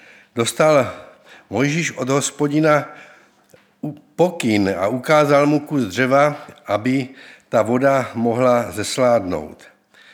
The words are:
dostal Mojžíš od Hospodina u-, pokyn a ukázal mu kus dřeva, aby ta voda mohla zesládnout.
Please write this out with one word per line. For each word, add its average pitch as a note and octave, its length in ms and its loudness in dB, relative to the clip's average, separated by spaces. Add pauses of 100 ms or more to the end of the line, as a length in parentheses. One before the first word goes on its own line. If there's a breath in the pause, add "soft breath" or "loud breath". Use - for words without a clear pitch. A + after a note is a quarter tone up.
(360 loud breath)
dostal C3 580 2 (560 loud breath)
Mojžíš C#3+ 420 -2
od B2+ 180 -6
Hospodina D3 840 0 (880 loud breath)
u-, D3 140 -10 (180)
pokyn G#2+ 640 0
a F#2+ 100 -2
ukázal C#3+ 580 2
mu D3 140 2
kus D3 240 -4
dřeva, C3 640 0 (180)
aby B2 420 -2 (420 loud breath)
ta A#2 120 2
voda B2 520 0
mohla A#2+ 580 0
zesládnout. G2 920 -2 (500 soft breath)